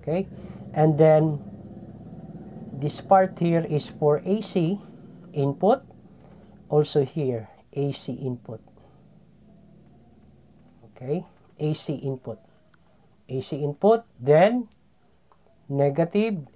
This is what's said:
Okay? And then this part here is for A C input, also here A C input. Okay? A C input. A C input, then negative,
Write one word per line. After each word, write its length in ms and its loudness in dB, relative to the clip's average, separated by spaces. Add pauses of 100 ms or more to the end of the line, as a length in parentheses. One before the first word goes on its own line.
Okay? 260 -4 (460)
And 240 4
then 420 6 (1300)
this 260 -6
part 400 4
here 240 2
is 240 -4
for 380 2
A 160 0
C 400 -2 (500)
input, 480 0 (880)
also 380 2
here 420 -4 (240)
A 220 -4
C 260 -10
input. 400 -10 (2250)
Okay? 320 -6 (360)
A 140 -2
C 200 -6 (100)
input. 360 -8 (880)
A 100 -6
C 240 -6
input, 400 2 (160)
then 480 4 (1000)
negative, 640 2 (200)